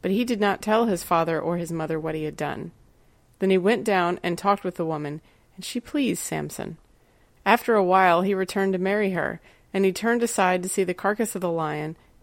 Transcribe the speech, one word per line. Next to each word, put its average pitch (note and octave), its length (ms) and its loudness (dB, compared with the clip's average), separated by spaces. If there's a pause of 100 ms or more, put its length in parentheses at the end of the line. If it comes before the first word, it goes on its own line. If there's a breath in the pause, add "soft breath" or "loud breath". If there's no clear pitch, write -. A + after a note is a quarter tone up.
But F#3+ 100 -2
he A3+ 140 2
did A#3 160 0
not G3+ 200 2
tell A3 260 2
his F#3 140 0
father E3 380 2
or E3+ 160 -2
his E3+ 160 -6
mother D#3+ 260 -4
what D#3 160 -4
he D#3 120 -4
had D3+ 100 -6
done. - 380 -6 (680 soft breath)
Then F#3+ 120 2
he F#3+ 60 6
went G#3+ 280 2
down F3+ 360 2
and F3 160 -2
talked G3+ 280 0
with F3+ 100 -4
the E3+ 100 -2
woman, D3+ 360 -6 (340 soft breath)
and F#3 80 -16
she - 160 -6
pleased A#3+ 420 -2
Samson. D#3 560 -8 (680 soft breath)
After A#3 300 4
a G3+ 80 4
while F3+ 380 6
he G3 120 0
returned F#3+ 400 0
to F#3 60 -2
marry G3 320 0
her, E3+ 280 -4 (340 soft breath)
and G3 120 2
he F#3+ 80 2
turned A#3 280 0
aside F#3 400 2
to F#3 60 -8
see F#3+ 160 -2
the F3+ 100 -2
carcass G#3 420 -2
of F#3 60 -4
the F3+ 80 -2
lion, D#3 460 -4 (260 soft breath)